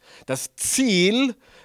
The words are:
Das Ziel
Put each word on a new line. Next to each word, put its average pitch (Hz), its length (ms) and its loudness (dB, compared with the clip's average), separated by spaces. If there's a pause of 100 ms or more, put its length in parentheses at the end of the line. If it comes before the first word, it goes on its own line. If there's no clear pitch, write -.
(260)
Das - 300 -8
Ziel 226 800 0 (300)